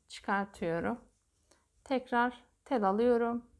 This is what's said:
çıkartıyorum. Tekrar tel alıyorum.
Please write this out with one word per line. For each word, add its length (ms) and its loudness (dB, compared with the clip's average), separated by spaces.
çıkartıyorum. 960 -4
Tekrar 600 -2
tel 240 0
alıyorum. 720 2